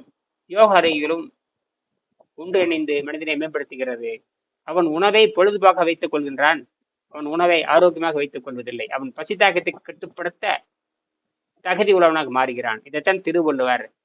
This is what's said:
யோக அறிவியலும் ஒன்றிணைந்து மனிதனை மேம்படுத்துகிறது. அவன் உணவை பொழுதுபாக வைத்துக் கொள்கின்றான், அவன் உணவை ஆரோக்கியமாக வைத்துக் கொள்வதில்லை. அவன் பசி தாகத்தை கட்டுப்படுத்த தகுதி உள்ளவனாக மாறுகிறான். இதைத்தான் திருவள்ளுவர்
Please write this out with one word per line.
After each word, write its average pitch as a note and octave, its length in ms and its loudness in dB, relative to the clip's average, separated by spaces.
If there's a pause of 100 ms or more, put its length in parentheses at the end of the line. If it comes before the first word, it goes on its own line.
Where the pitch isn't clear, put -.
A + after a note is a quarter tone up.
(520)
யோக G#3 240 4
அறிவியலும் D#3+ 500 0 (1120)
ஒன்றிணைந்து E3 640 -2
மனிதனை D3+ 340 -6
மேம்படுத்துகிறது. C3 720 -6 (560)
அவன் E3+ 280 0
உணவை G3+ 260 4 (140)
பொழுதுபாக F#3 480 4
வைத்துக் E3 300 -2
கொள்கின்றான், C#3+ 480 0 (540)
அவன் D3+ 180 -10
உணவை E3+ 300 2
ஆரோக்கியமாக D#3+ 580 2
வைத்துக் C#3 240 -8
கொள்வதில்லை. B2 420 -10
அவன் C3+ 260 -8
பசி D#3 220 -8
தாகத்தை F3+ 380 0
கட்டுப்படுத்த - 720 -12 (1200)
தகுதி F#3 280 0
உள்ளவனாக D#3+ 380 4
மாறுகிறான். B2 540 -2
இதைத்தான் E3 400 -2
திருவள்ளுவர் C3+ 600 0 (200)